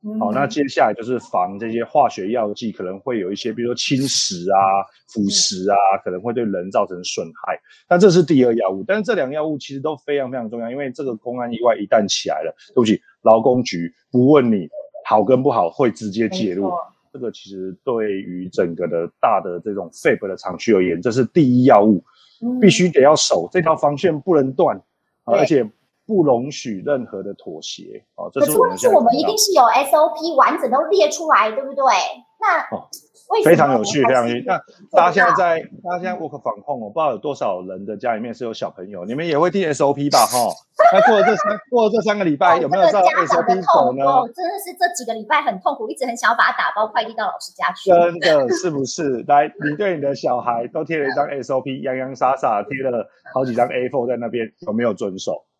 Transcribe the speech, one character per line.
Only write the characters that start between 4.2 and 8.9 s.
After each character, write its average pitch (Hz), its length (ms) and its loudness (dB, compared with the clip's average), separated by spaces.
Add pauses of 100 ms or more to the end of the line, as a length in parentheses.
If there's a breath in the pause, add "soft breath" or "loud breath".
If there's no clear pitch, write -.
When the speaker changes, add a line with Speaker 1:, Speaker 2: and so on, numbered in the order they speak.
Speaker 2:
啊、 98 280 4
Speaker 1:
嗯。 - 40 -8 (220 soft breath)
Speaker 2:
腐 113 120 -8 (100)
蚀 98 420 -2
啊， 101 40 4 (260)
可 - 80 -6
能 90 100 -6
会 120 120 -6
对 120 120 -2
人 95 260 -4
造 104 160 0
成 90 180 -12
损 90 220 -6 (200)
害。 90 120 -6 (280 soft breath)
但 180 120 2
这 190 120 8
是 170 120 6
第 139 220 4
二 120 100 2
要 104 160 0
务， 95 160 -6
但 196 100 0